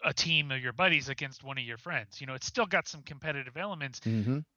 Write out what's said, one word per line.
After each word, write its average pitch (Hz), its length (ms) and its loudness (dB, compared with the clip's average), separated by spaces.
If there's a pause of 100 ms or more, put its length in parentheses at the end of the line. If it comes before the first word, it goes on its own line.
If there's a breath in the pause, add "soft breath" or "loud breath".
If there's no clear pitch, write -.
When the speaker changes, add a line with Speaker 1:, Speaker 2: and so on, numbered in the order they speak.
Speaker 1:
a - 100 2
team 151 380 4
of 131 100 0
your 123 100 0
buddies 151 360 4
against 135 340 -6
one 135 160 -6
of 123 60 -4
your 117 140 -6
friends. 135 420 -4
You 135 80 -8
know, 131 60 -4
it's 127 120 -8
still 233 200 2
got 175 200 2
some 151 160 -12
competitive 139 540 -6
elements, 160 440 -6
Speaker 2:
Mm-hmm. 113 380 2 (180)